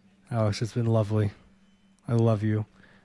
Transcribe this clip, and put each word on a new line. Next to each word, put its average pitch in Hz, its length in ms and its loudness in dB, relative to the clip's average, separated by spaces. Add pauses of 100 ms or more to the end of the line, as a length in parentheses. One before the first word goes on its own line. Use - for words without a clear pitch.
(320)
Alex, 110 300 0
it's 113 120 -6
been 120 140 -2
lovely. 107 440 2 (760)
I 123 60 -2
love 113 280 2
you, 107 240 -2 (400)